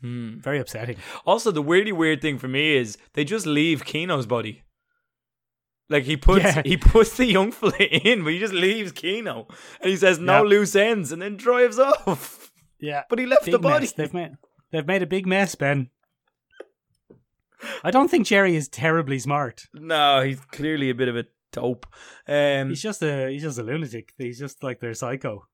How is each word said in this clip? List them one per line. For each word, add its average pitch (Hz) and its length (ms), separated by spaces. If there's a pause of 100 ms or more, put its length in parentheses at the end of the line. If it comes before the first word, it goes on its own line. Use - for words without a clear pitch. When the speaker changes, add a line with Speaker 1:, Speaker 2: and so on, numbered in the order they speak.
Speaker 1:
Hmm. 120 400
Speaker 2:
Very 143 200
upsetting. 120 360 (300)
Speaker 1:
Also, 226 240
the 156 120
weirdly 185 300
weird 160 300
thing 147 160
for 127 100
me 143 280
is 117 220 (160)
they 147 100
just 190 220
leave 151 380
Keno's 156 420
body. 110 360 (1300)
Like, 143 160
he 147 120
puts 160 280
Speaker 2:
Yeah. 156 200
Speaker 1:
he 170 120
puts - 400
the 254 100
young 196 240
fella 208 220
<laughs> - 60
in, 196 440
but 156 100
he 170 60
just 190 140
leaves 190 400
Keno. 175 560 (320)
And 185 100
he 190 60
says, 180 220
"No 185 260
Speaker 2:
Yeah. 208 60
Speaker 1:
loose 202 260
ends," 202 360
and 165 80
then 202 160
drives 240 420
<laughs> - 20
off. - 720 (260)
Speaker 2:
Yeah. 147 320
Speaker 1:
But 240 80
he 254 80
left 262 200
Speaker 2:
Big 170 60
Speaker 1:
the 170 60
body. 190 280
Speaker 2:
mess. - 60
They've 151 220
made, 156 220 (340)
they've 156 160
made 190 160
a 175 40
big 185 200
mess, 185 300
Ben. 139 340 (1900)
I 165 80
don't 262 180
think 285 180
Jerry 196 280
is 151 140
terribly 151 500
smart. 139 560
Speaker 1:
No, 147 480
he's 135 180
clearly 143 500
a 123 40
bit 123 140
of 120 80
a 117 80 (280)
dope. 123 340 (420)
Um, 143 400
Speaker 2:
He's 135 140
just 214 200
a, 139 280
he's 143 120
just 143 160
a 120 60
lunatic. 120 520
He's 120 220
just, 139 240
like, 127 160
their 117 160
psycho. 123 600